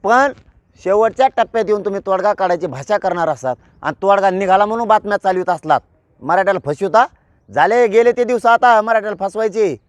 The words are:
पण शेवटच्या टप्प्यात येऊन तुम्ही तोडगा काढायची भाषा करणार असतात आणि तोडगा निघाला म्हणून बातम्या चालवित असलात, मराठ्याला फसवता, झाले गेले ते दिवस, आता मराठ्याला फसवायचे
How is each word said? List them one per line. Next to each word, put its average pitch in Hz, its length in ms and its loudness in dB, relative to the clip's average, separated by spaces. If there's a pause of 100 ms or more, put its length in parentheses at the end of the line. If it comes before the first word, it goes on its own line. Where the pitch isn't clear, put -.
पण 254 300 2 (500)
शेवटच्या 220 460 0
टप्प्यात 220 400 -2
येऊन 208 160 -2
तुम्ही 196 220 -6
तोडगा 190 260 0
काढायची 180 340 -2
भाषा 139 320 -6
करणार 175 300 -2
असतात 127 280 -4 (260)
आणि 151 200 -4
तोडगा 196 280 2
निघाला 190 360 0
म्हणून 226 220 -6
बातम्या 208 300 0
चालवित 185 320 -2
असलात, 156 300 -2 (420)
मराठ्याला 180 420 0
फसवता, 196 420 0 (440)
झाले 196 360 2
गेले 233 260 4
ते 240 120 0
दिवस, 240 220 -2
आता 233 340 4
मराठ्याला 214 480 -4
फसवायचे 208 460 -2 (140)